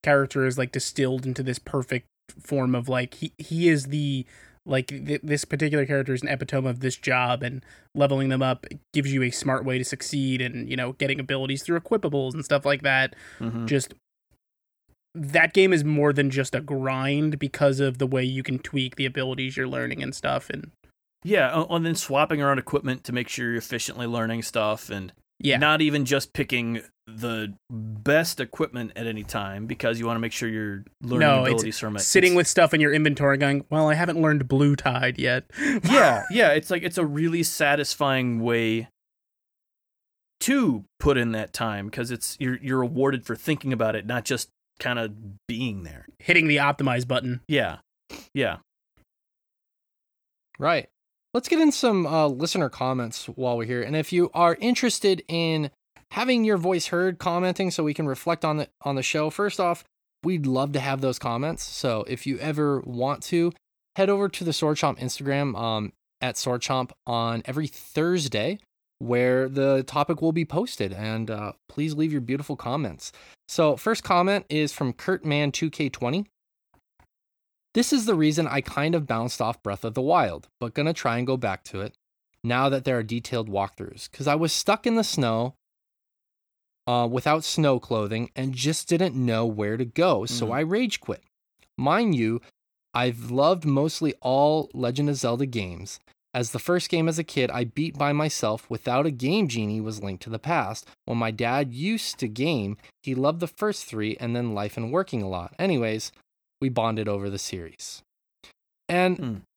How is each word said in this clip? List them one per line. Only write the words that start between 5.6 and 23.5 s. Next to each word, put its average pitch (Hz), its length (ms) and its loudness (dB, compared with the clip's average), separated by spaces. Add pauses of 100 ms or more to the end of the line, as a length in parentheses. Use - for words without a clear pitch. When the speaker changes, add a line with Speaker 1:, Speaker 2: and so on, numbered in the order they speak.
Speaker 1:
character 139 260 0
is 127 100 -2
an - 60 -6
epitome 135 400 -2
of 123 120 -4
this 131 160 -2
job, 127 460 0
and 127 220 -8 (300)
leveling 139 340 4
them 131 140 2
up 131 240 0 (260)
gives 139 200 0
you 135 100 2
a 123 80 2
smart 131 340 -2
way 131 140 0
to 127 60 -2
succeed 131 560 -2
and, 120 280 -4
you 127 80 -4
know, 127 180 -4
getting 135 240 -2
abilities 135 440 -4
through 170 180 -2
equipables 143 540 -2
and 156 100 -8
stuff 143 220 0
like 139 160 0
that. 131 340 2 (240)
Speaker 2:
Mm-hmm. 117 260 -4
Speaker 1:
Just, 135 280 0 (1200)
that 160 400 2
game 190 180 8
is 160 120 4
more 147 280 4
than 139 180 2
just 135 240 -2
a 127 60 0
grind 143 760 -2
because 139 420 2
of 131 180 0
the 139 80 0
way 131 160 2
you 131 200 -2
can 131 160 -4
tweak 131 380 -4
the 135 100 -2
abilities 131 500 -4
you're 131 100 -2
learning 131 360 -6
and 131 120 -8
stuff. - 360 -4
And 147 200 -10 (540)
Speaker 2:
Yeah, 170 260 4
uh, 160 200 0
and 170 140 0
then 165 120 0
swapping 147 440 0
around 139 180 2
equipment 131 460 -2
to 123 80 -8
make 123 160 -2
sure 127 180 -6
you're 117 100 -2